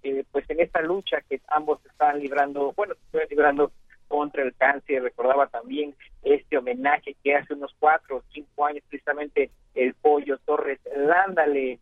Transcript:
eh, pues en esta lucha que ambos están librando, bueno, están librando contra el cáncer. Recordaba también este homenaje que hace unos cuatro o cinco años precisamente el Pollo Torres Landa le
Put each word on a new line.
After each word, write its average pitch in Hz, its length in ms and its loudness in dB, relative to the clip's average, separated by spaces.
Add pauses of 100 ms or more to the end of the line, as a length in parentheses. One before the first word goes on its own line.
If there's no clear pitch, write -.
eh, 135 300 -4
pues - 160 -4
en 156 120 -2
esta 170 200 0
lucha 165 480 -2
que 135 200 -6
ambos 151 360 -2
están 147 340 0
librando, 143 560 -2
bueno, 196 200 -2
están - 340 -4
librando 147 420 2 (380)
contra 147 340 -4
el 123 120 -4
cáncer. 135 480 0
Recordaba 127 460 2
también 139 460 -8 (280)
este 143 340 0
homenaje 135 680 -2
que 143 120 0
hace 143 200 -2
unos 143 240 -14
cuatro 151 380 2
o 123 60 -8 (100)
cinco - 340 -4
años 147 220 -4
precisamente 143 640 -2 (240)
el 127 200 0
Pollo 143 440 2
Torres 143 420 -4 (160)
Landa 165 500 2
le 131 360 -2